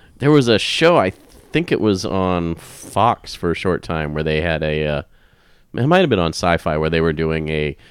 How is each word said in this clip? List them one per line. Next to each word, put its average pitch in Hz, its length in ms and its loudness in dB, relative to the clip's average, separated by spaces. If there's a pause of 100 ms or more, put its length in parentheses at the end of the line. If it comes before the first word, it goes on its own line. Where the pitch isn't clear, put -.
(160)
there 139 140 0
was 143 180 6
a 110 100 4
show, 165 380 2
I 95 140 2
think - 600 -6
it 143 100 0
was 101 260 0
on 90 480 -2
Fox - 800 -4
for 87 160 -4
a 82 40 0
short - 280 -4
time, 78 320 -6
where 78 80 -2
they 78 180 -2
had 80 220 -2
a, 76 240 -2
uh, 73 160 -4 (720)
it 120 120 -2
might 180 140 4
have 180 80 2
been 113 100 2
on 85 120 2
Sci-Fi, 82 480 0
where 78 100 0
they 80 140 2
were 82 100 2
doing 80 380 -4
a 76 260 -2 (140)